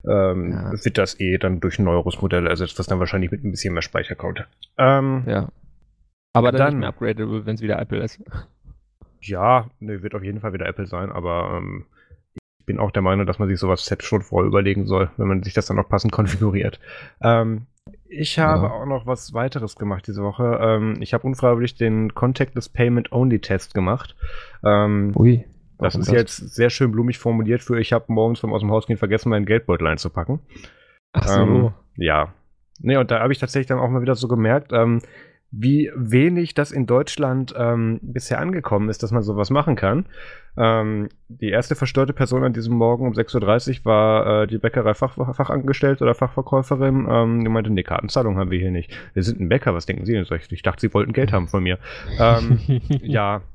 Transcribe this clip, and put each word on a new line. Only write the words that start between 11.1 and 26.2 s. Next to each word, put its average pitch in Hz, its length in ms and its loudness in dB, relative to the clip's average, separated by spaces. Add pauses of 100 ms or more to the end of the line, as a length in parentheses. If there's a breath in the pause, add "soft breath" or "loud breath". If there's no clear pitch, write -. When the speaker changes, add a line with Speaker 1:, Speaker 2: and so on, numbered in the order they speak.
Speaker 1:
aber, 87 460 -4
ähm, 92 300 -10 (480 soft breath)
ich - 320 -18
bin 101 100 -4
auch 104 140 -2
der 101 100 -2
Meinung, 95 240 2
dass 101 140 -4
man 98 100 0
sich 95 80 0
sowas 92 260 0
selbst - 220 -6
schon 104 160 0
vorher 95 260 0
überlegen 98 380 2
soll, 95 320 0
wenn 104 100 -2
man 95 140 0
sich 98 140 -8
das 107 100 0
dann 101 140 -2
auch - 100 -4
passend 107 220 0
<laughs> - 20 -10
konfiguriert. 98 680 0 (440 loud breath)
Ähm, 113 420 2 (460)
ich 151 280 -4
habe 156 260 4
Speaker 2:
Ja. 127 80 -2
Speaker 1:
auch 113 140 -8
noch 127 180 -4
was 123 300 -6
weiteres 117 400 -4
gemacht 101 320 -6
diese 101 160 -6
Woche. 117 360 0
Ähm, 110 400 2
ich 110 140 -4
habe 120 140 -2
unfreiwillig 120 480 2
den 110 400 0
Contactless - 520 0
Payment 120 440 0
Only 120 280 2
Test - 360 -4
gemacht. 98 400 -2 (480 loud breath)
Ähm, 104 520 4
Speaker 2:
Ui, 120 300 6 (320)
Speaker 1:
das - 160 -2
Speaker 2:
warum - 80 -2
Speaker 1:
ist 92 60 -2
Speaker 2:
das? 120 80 4
Speaker 1:
jetzt - 400 -2